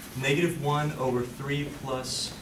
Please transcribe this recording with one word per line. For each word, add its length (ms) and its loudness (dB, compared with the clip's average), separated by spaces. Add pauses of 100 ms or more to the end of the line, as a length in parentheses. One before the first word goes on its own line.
(200)
Negative 420 4
one 380 4
over 220 2
three 460 -2 (140)
plus 600 -4